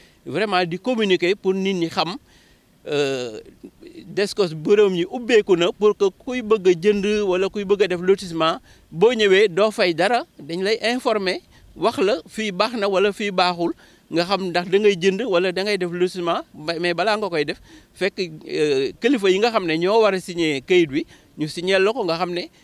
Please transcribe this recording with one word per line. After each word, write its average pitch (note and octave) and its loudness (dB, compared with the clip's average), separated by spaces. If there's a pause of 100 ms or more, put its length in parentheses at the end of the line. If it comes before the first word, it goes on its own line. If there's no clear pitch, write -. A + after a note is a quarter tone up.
(240)
vraiment F#3 -2
di F3 -6
communiquer G3+ 0
pour F#3+ -2
nit F#3+ -2
ñi E3+ -2
xam, - -2 (720)
euh, C3+ -2 (680)
Descos F3+ -2
bërëm G3 4
yi E3+ 0
ubbeeku A3+ 2
na E3+ 2
pour G#3 2
que G3+ 0 (180)
kuy B3+ -6
bëgg G#3 2
a F3+ 6
jënd G3 2 (240)
wala F#3 0
kuy G#3 -6
bëgg F#3+ 2
a G3 0
def F3 -4
lotissement, F3 0 (320)
boo G3 4
ñëwee G#3 4
doo F#3+ 2
fay F#3+ 0
dara, G#3+ 2 (160)
dañ E3 -8
lay G#3 0
informer, A3 -2 (360)
wax F#3 -2
la G3 2 (100)
fii G#3+ -6
baax G#3 0
na G3 0
wala G3 2
fii G3+ -4
baaxul, F3+ 0 (340)
nga D#3+ -2
xam F#3+ -2
ndax F3 -2
da F#3+ 4
ngay G#3 4
jënd F#3+ 2
wala F#3 0
da F#3 -4
ngay G#3 -2
def F3 -4
lotissement, F3+ -2 (100)
ba-, D#3+ -6
mais F3 -2
balaa G3+ 0
nga G#3 -4
koy D#3+ -2
def, D3 -8 (360)
fekk, F#3+ -4 (260)
euh, D3 -2
kilifa A#3 2
yi F#3+ 4
nga A#3 2
xam G#3 -2
ne D#3 0
ñoo F#3+ 2
war G3 4
a F#3 -4
signer E3 -2
kayit F3 2
wi, C#3+ -2 (320)
ñu D#3 -4
signer F#3 0
la G3+ 2
ko, B3 -4
nga E3 0
xam F3 -4
ne F3 -6 (180)